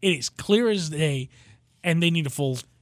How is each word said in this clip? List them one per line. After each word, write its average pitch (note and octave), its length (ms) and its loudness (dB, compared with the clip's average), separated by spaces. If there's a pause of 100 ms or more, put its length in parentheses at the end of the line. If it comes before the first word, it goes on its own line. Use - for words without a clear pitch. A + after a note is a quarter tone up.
It G3 160 2
is B2 120 -8
clear A3+ 400 2
as F#3 200 -2
day, D3 380 -2 (560)
and E3+ 180 2
they E3+ 100 4
need E3 160 0
a - 20 -6
full C3 300 -2 (220)